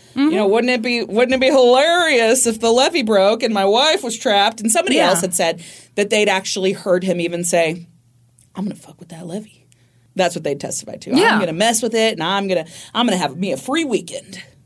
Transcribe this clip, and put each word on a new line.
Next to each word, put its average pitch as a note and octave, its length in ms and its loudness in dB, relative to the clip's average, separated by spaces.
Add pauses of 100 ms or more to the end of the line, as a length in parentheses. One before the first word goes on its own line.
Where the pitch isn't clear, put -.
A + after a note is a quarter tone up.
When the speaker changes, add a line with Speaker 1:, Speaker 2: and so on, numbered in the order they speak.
(100)
Speaker 1:
Mm-hmm. B3 100 -6 (100)
Speaker 2:
you D#4+ 60 0
know, G#3+ 120 2
wouldn't A#3 240 2
it A#3+ 100 -2
be, A#3+ 220 -2
wouldn't A#3+ 300 0
it B3 60 0
be C4 60 2
hilarious C4 1000 4
if A3 140 -2
the A3+ 120 2
levee C#4+ 320 2
broke G#3+ 400 2
and A3+ 100 0
my G3 100 0
wife C#4 380 2
was A3+ 160 -8
trapped?" G#3 420 0
And G#3+ 100 -2
somebody F4+ 260 0
Speaker 1:
Yeah. F#3 140 2
Speaker 2:
else F3+ 100 2
had F3+ 140 -4
said E3+ 280 -2 (320)
that G3+ 160 -2
they'd G#3 180 2
actually F#3+ 440 -2
heard F3+ 320 0
him F3+ 160 -2
even E3+ 240 -4
say, E3+ 420 0 (680)
"I'm F#3 80 -6
gonna F#3+ 100 -6
fuck - 240 -20
with E3 120 -20
that E3 180 -16
levee." G3 360 -12 (520)
That's F3+ 180 0
what D#3+ 100 -8
they C#3+ 120 -2
testified - 460 -10
to. - 140 -6
Speaker 1:
Yeah. G4 180 4
Speaker 2:
"I'm A3 60 2
gonna F3 120 -2
mess A3 300 0
with A3+ 120 -4
it, A3 200 2
and D#3+ 80 -6
I'm G3 260 -2
gonna, F3 180 -2 (260)
I'm A#3 140 0
gonna A#3+ 100 0
have D3 220 -4
me F#3+ 140 -4
a B2+ 40 -4
free D#4+ 280 -4
weekend." F#3+ 580 -6 (240)